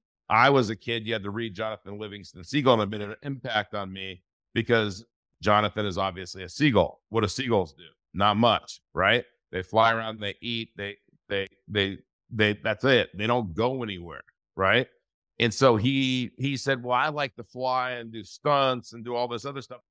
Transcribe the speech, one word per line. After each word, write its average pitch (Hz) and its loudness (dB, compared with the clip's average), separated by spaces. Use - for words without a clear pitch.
I 120 6
was 131 4
a 110 -4
kid, 117 -6
you 113 -4
had 110 -4
to 101 -6
read 110 -6
Jonathan 104 -10
Livingston 101 -14
Seagull, 127 4
and 101 0
it 107 -6
made 104 -6
an 107 -10
impact 120 -4
on 98 -6
me 95 -12
because 113 0
Jonathan 104 2
is 90 -4
obviously 95 -6
a 87 -12
seagull. 107 2
What 110 -2
do 104 2
seagulls 107 0
do? 87 -20
Not 101 4
much, 110 2
right? 101 2
They 92 -6
fly 113 2
around, 110 -6
they 104 -8
eat, 113 -8
they, 101 -10
they, 98 -2
they, 98 -2
they, 104 2
that's 107 -4
it. 120 2
They 107 -2
don't 113 -2
go 123 -2
anywhere, 87 -12
right? 101 4
And 110 2
so 127 6
he, 131 0
he 135 -4
said, 127 -2
"Well, 123 0
I 139 0
like 147 -6
to 123 -14
fly 127 -4
and 117 -12
do 110 -10
stunts 135 0
and 117 -14
do 120 -6
all 120 0
this 120 -8
other 139 -10
stuff. 123 -18